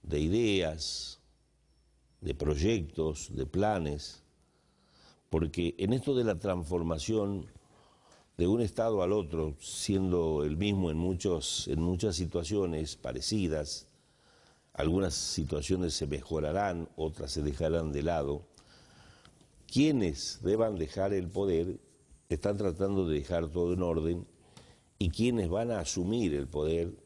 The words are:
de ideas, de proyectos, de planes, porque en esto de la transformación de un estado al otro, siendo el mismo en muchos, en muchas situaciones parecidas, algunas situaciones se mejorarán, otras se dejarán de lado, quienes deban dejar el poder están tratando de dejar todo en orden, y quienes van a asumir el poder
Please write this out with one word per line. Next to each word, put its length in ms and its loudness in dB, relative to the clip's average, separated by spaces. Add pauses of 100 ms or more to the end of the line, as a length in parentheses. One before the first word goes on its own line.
de 180 -2
ideas, 1000 0 (1000)
de 140 -2
proyectos, 1000 0
de 100 -2
planes, 760 -2 (1040)
porque 480 0
en 140 2
esto 220 0
de 100 2
la 140 2
transformación 1080 -2 (920)
de 120 2
un 140 4
estado 400 2
al 100 4
otro, 480 0
siendo 840 2
el 140 0
mismo 340 2
en 60 0
muchos, 720 -2
en 120 0
muchas 360 0
situaciones 800 -2
parecidas, 920 -4 (840)
algunas 420 2
situaciones 800 -2
se 140 -2
mejorarán, 880 -2
otras 340 -4
se 120 -4
dejarán 500 0
de 100 -2
lado, 400 0 (1300)
quienes 720 2
deban 340 2
dejar 360 -2
el 160 -2
poder 500 0 (500)
están 280 0
tratando 500 0
de 80 2
dejar 340 0
todo 240 0
en 100 0
orden, 440 0 (720)
y 120 4
quienes 380 2
van 220 0
a 100 -2
asumir 540 0
el 140 -2
poder 580 -2